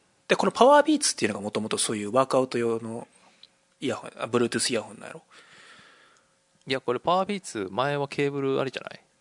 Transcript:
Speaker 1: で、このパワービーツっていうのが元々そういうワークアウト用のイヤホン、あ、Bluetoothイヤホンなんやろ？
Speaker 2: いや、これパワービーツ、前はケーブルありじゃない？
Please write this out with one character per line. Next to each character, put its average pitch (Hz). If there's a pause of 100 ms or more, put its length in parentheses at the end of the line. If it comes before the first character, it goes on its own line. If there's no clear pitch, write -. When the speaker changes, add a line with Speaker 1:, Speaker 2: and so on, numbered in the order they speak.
(280)
Speaker 1:
で、 -
こ -
の 196
パ 226
ワ 294
ー -
ビ 302
ー 285
ツ -
っ -
て -
い 107
う -
の 101
が 101
元 107
々 107
そ -
う -
い 104
う 101
ワ 127
ー -
ク 139
ア 131
ウ 131
ト 127
用 117
の 113 (720)
イ 139
ヤ 110
ホ -
ン、 -
あ、 123
Bluetooth 120
イ 127
ヤ 110
ホ -
ン -
な -
ん -
や -
ろ？ 160 (1400)
Speaker 2:
い 131
や、 131
こ 123
れ 123
パ 170
ワ 190
ー 190
ビ 202
ー -
ツ、 98
前 131
は 143
ケ 143
ー -
ブ 139
ル 135
あ 135
り 131
じ -
ゃ -
な -
い？ - (200)